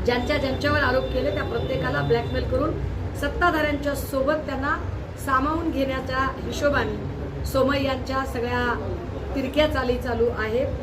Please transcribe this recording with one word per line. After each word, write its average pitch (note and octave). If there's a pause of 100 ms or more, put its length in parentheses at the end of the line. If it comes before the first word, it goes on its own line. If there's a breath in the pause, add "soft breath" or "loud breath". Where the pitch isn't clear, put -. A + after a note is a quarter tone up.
ज्यांच्या B3
ज्यांच्यावर C#4
आरोप B3+
केले -
त्या C#4+
प्रत्येकाला A#3
ब्लॅकमेल E3+
करून C4+ (460)
सत्ताधाऱ्यांच्या D4
सोबत C#4
त्यांना C#4 (500)
सामावून D4+
घेण्याच्या C4
हिशोबाने B3+ (320)
सोमय्यांच्या C4+
सगळ्या B3 (560)
तिरक्या C#4
चाली B3+
चालू A#3 (140)
आहेत. A3 (160)